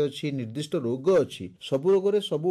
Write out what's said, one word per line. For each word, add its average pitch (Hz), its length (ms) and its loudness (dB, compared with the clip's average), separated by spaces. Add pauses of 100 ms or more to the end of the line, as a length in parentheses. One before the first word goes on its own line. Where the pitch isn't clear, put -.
ଅଛି, 139 240 -4
ନିର୍ଦ୍ଦିଷ୍ଟ 131 440 -6
ରୋଗ 135 320 0 (160)
ଅଛି। - 220 -8 (160)
ସବୁ 139 300 -2
ରୋଗରେ 196 280 4
ସବୁ 165 320 -2